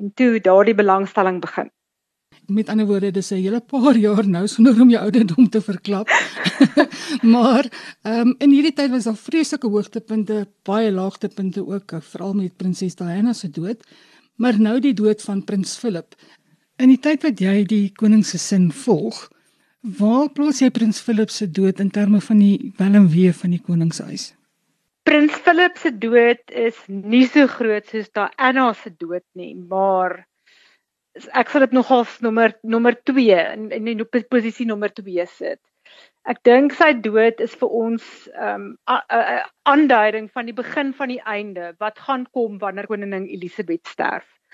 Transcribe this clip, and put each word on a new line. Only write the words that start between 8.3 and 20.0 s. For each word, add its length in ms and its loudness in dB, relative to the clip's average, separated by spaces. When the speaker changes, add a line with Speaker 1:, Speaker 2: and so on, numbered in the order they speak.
Speaker 2:
in 120 4
hierdie 220 4
tyd 180 -2
was 140 -2
daar 120 -4
vreeslike 500 -4
hoogtepunte, 840 -4
baie 300 -2
laagtepunte 760 -6
ook, 340 -10
veral 340 -10
met 220 -4
prinses 380 -6
Diana 380 -2
se 180 -10
dood, 340 -10
maar 240 0
nou 200 2
die 140 0
dood 280 0
van 220 -6
prins 320 -6
Philip. 380 -8
In 120 4
die 100 8
tyd 240 -2
wat 160 -2
jy 260 2
die 280 0
koningsgesin 800 2
volg, 580 -4
waar 520 0